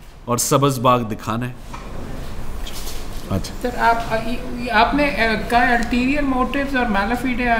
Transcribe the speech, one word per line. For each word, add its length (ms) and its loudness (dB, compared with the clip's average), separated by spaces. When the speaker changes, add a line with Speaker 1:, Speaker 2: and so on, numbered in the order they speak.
Speaker 1:
और 100 2
सब्ज़ 420 4
बाग 220 4
दिखाना 440 -4
है। 380 -12
अच्छा। 240 -2
Speaker 2:
Sir 220 -4
आप, 200 4
अ, 200 -2
ये, 180 -2
ये 60 -4
आपने, 420 4
अ, 380 0
कहा 280 4
ulterior 460 2
motives 520 0
और 140 2
मैलाफिडे 560 0